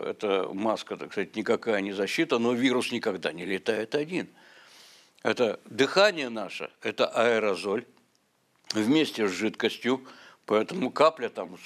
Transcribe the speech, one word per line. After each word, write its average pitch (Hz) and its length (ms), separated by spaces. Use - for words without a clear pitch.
эта 98 460
маска, 101 440
так 76 160
сказать, 98 240
никакая 107 460
не 101 100
защита, 117 460
но 117 160
вирус 123 380
никогда 92 400
не 85 120
летает 104 500
один. 151 320
Это 110 440
дыхание 139 640
наше — 107 400
это 113 240
аэрозоль 107 800
вместе 117 540
с - 40
жидкостью, 110 680
поэтому 120 440
капля 143 380
там 92 380